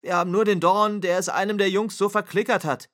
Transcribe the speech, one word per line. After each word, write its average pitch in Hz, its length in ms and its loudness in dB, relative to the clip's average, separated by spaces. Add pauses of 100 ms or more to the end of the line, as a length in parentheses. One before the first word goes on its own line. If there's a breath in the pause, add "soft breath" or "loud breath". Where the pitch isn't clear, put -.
Wir 180 140 -2
haben 175 160 0
nur 214 120 2
den 202 140 2
Dorn, 202 440 2
der 180 160 0
es 180 100 -4
einem 202 280 -2
der 196 140 2
Jungs 202 260 -2
so 202 120 0
verklickert 208 560 -2
hat. 143 300 -4